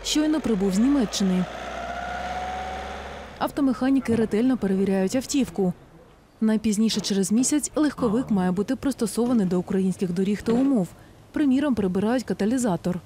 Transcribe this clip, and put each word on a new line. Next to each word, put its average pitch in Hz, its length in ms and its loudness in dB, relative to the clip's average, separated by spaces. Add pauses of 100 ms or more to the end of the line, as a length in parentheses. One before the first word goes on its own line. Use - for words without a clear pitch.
щойно 311 360 0
прибув 196 340 0
з 190 40 2
Німеччини. 208 640 2 (1900)
Автомеханіки 262 760 0
ретельно 226 420 2
перевіряють 190 600 0
автівку. 233 560 0 (680)
Найпізніше 220 600 2
через 196 320 0
місяць 262 420 0
легковик 254 560 0
має 185 200 2
бути 202 260 -2
пристосований 240 720 0
до 180 120 0
українських 190 540 -2
доріг 190 300 0
та 233 100 0
умов. 247 360 2 (440)
Приміром, 285 420 2
прибирають 202 500 0
каталізатор. 196 800 0